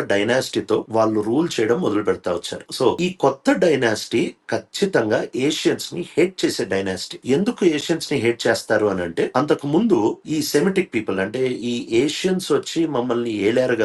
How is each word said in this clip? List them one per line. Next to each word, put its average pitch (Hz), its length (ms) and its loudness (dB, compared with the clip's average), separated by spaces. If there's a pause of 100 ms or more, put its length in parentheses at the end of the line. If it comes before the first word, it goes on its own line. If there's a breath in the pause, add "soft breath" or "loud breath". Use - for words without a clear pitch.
(120)
డైనాసిటీతో 113 680 0 (200)
వాళ్ళు 110 220 2 (100)
రూల్ 160 260 2
చేయడం 117 300 2
మొదలు 104 240 0
పెడతా 92 280 -4
వచ్చారు. - 280 -10 (140)
So 131 60 0 (200)
ఈ 185 40 -2 (140)
కొత్త 269 420 2
డైనాసిటీ 123 580 2 (300)
ఖచ్చితంగా 127 680 0 (280)
ఏషియన్స్ 151 480 0
ని 87 80 -6 (100)
హేట్ 190 320 2
చేసే 135 280 -2
డైనాసిటీ. 95 460 -4 (180)
ఎందుకు 208 280 0 (100)
ఏషియన్స్ 156 380 -4
ని 135 120 0
హేట్ 117 220 0
చేస్తారు 107 460 2
అని 92 140 -2
అంటే, - 180 -2 (160)
అంతకు 147 340 0
ముందు 202 240 4 (380)
ఈ - 20 0 (140)
సెమిటిక్ 190 420 2
పీపుల్ 98 320 -2
అంటే 127 160 -4 (300)
ఈ - 20 -2 (300)
ఏషియన్స్ 185 520 -2
వచ్చి - 240 -2 (160)
మమ్మల్ని 120 380 -2 (140)
ఏలారు 123 360 2